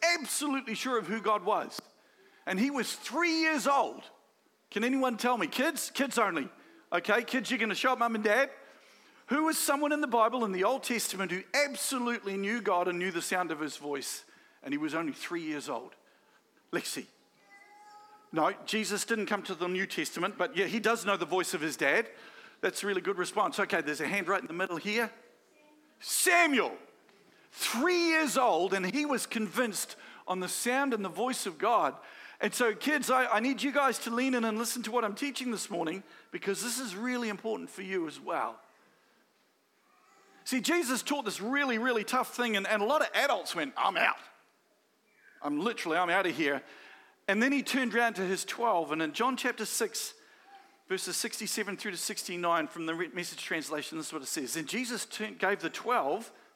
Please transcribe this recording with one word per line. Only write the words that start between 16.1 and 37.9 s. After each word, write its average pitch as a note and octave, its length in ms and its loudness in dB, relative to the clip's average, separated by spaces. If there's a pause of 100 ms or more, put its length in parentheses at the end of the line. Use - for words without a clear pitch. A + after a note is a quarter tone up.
Lexi. D3 360 -4 (1200)
No, D#3+ 220 2 (140)
Jesus G3+ 380 -2
didn't A3 200 -2
come G3 160 -2
to F3+ 140 -8
the F3 120 -4
New F#3 200 0
Testament, F3 500 -4
but E3+ 180 -2
yeah, F#3 120 2
he G#3 120 -2
does G#3+ 240 2
know G3 140 2
the E3 80 -2
voice F3+ 300 0
of D#3+ 60 -4
his D3+ 160 -2
dad. D#3+ 280 4 (560)
That's F#3 220 -2
a - 20 -4
really F#3+ 160 0
good F3+ 160 -2
response. G3 420 0
Okay, F#3 220 2
there's D3 200 -2
a D3 60 0
hand F#3 200 0
right F#3+ 120 2
in - 60 -6
the D#3+ 80 -10
middle F3+ 240 -4
here. G#3+ 320 -2 (960)
Samuel, D4 680 4 (800)
three E4+ 540 2
years D#4+ 300 4
old, F#3+ 360 4
and F#3 200 0
he D4 120 0
was C#4 200 0
convinced G#3+ 680 -2 (320)
on F#3 140 -2
the F3+ 80 -4
sound C4 440 0
and G3+ 120 -2
the - 20 -4
voice A3+ 380 -2
of E3+ 120 -6
God. F3 380 2 (460)
And - 120 0
so, A#3 220 4
kids, C#4+ 340 0
I, B3+ 180 6
I G#3+ 120 4
need A#3 240 0
you C#4 80 0
guys C4+ 280 2
to - 100 -6
lean B3+ 260 2
in A#3 80 2
and A3 140 0
listen A#3 260 -4
to A3 80 -6
what A#3 140 2
I'm G3+ 100 -2
teaching C4 340 -4
this G#3 200 -4
morning, F3 340 -4 (260)
because - 320 -4
this A#3 160 -4
is B3 160 -6
really A#3+ 360 -2
important G3+ 400 -4
for F#3+ 140 -12
you F#3 220 -2